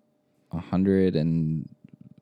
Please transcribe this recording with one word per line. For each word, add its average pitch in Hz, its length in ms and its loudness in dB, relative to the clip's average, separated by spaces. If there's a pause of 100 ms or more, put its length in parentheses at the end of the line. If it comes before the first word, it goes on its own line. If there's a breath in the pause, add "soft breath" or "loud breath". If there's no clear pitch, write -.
(520)
a 82 60 -8
hundred 95 580 0
and, 80 500 -2 (560)